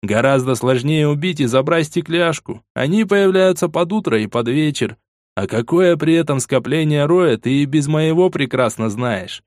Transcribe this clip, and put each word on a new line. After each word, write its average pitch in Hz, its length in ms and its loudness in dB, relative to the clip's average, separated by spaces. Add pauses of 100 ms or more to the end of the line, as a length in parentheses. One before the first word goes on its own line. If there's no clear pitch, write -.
Гораздо 127 500 2
сложнее 131 540 0
убить 147 320 -2
и 139 60 2
забрать 139 420 0
стекляшку. 165 760 -4 (120)
Они 160 280 0
появляются 185 680 2
под 170 220 -2
утро 156 280 0
и 107 80 -2
под 117 220 -2
вечер. 143 480 -2 (380)
А 98 120 -4
какое 170 500 2
при 160 160 0
этом 151 260 0
скопление 147 680 0
роя, 165 320 2
ты 135 260 0
и - 20 0
без 143 220 -2
моего 160 420 2
прекрасно 123 600 -2
знаешь. 104 580 -6